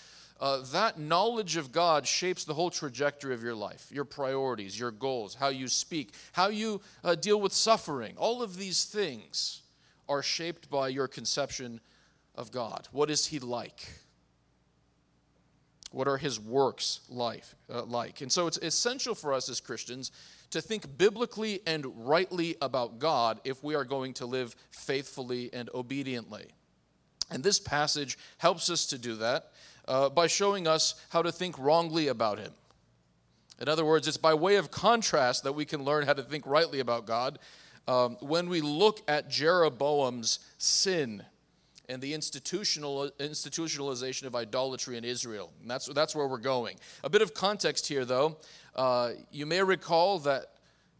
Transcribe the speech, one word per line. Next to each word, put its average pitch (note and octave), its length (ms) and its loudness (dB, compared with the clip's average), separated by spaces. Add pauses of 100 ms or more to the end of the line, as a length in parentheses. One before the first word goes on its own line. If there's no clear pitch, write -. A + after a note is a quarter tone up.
(400)
uh, C#3 180 0 (140)
that G3+ 260 2
knowledge F3 580 2
of C#3 140 -4
God D#3+ 360 4
shapes - 380 0
the D3+ 100 -4
whole E3+ 160 0
trajectory C#3 640 -2
of A2+ 80 -8
your A#2 140 -4
life, G2 340 -8
your C3+ 160 -6
priorities, C3 720 -4
your A#2+ 140 -4
goals, A2+ 420 -4
how C#3 140 0
you C3 200 -4
speak, - 460 -4 (180)
how F#3 160 4
you, G#3+ 320 -2 (240)
uh, F3 120 4
deal G#3 240 4
with F#3+ 120 0
suffering. D3+ 640 0
All A3+ 240 0
of F#3+ 160 -6
these F#3+ 280 -2
things C3 760 -4 (480)
are C#3+ 140 0
shaped E3 480 -6
by C#3 180 0
your C3+ 200 0
conception B2 720 -4 (540)
of A#2 160 -10
God. A#2 420 -8
What D3 180 0
is - 160 0
he D3+ 140 -6
like? - 600 -10 (1900)
What C3 160 -2
are C#3 120 2
his C3+ 200 -4
works A#2 680 0
life, A#2+ 460 -6 (180)
uh, A#2+ 120 -6
like? A#2 360 -6
And C3 100 -6
so F3 160 2
it's D#3 120 -4
essential A#3+ 560 -2
for D3 180 -4
us B2+ 160 -2
as B2 100 -6
Christians A#2+ 540 -10 (380)
to E3 100 -4
think D#3 380 -8
biblically G#3+ 680 2
and C3+ 400 -4
rightly E3+ 540 2
about B2 380 -2
God A#2 440 2
if C3+ 220 -8
we D3+ 100 -4
are C#3+ 100 0
going C3 300 -4
to C3 120 -8
live B2 280 -4 (160)
faithfully B2+ 840 -4
and A#2+ 220 -8
obediently. B2+ 720 -6 (840)
And C3+ 120 -6
this G3+ 160 4
passage D3 600 -2 (180)
helps F3 320 2
us E3+ 180 0
to C#3 120 -6
do A#2 180 -6
that, A#2+ 340 0 (360)
uh, C3+ 240 4
by E3+ 160 6
showing G3 400 2
us D#3+ 280 4 (140)
how E3+ 140 2
to E3+ 100 0
think E3+ 260 -6
wrongly D#3 500 4
about A2+ 300 0
him. G#2+ 140 -12 (1040)
In B2 100 -4
other D#3 180 2
words, D#3 200 4
it's D3+ 120 -2
by D#3+ 160 6
way F3+ 220 4
of E3+ 140 2
contrast E3+ 720 4
that C#3 100 -2
we D3+ 100 -4
can C#3+ 200 -6
learn D3 200 2
how C#3 80 4
to C#3 100 0
think C3 240 -8
rightly D3 340 2
about A#2 260 0
God, A#2+ 320 -2 (480)
um, B2 340 4
when E3+ 300 0
we F3 100 2
look D#3+ 480 4
at C#3+ 220 0
Jeroboam's C#3 1080 2 (200)
sin C3+ 640 0 (680)
and B2+ 120 -8
the C#3 100 -4
institutional, D3 1080 -4
institutionalization C#3 1040 -4
of B2 120 -6
idolatry B2+ 640 -4
in A2+ 80 -10
Israel. A#2 440 -6 (120)
And A2+ 80 -10
that's, C3 160 -6
that's D3 280 0
where C#3+ 140 0
we're C3 80 -4
going. A#2 400 -2 (260)
A C#3 60 -2
bit G#3 140 4
of G3+ 100 -2
context F#3 540 0
here, C3+ 180 0
though. C3+ 320 2 (400)
Uh, B2 360 2 (200)
you D3 140 -8
may F3 160 2
recall F#3 560 4
that C#3 340 0 (480)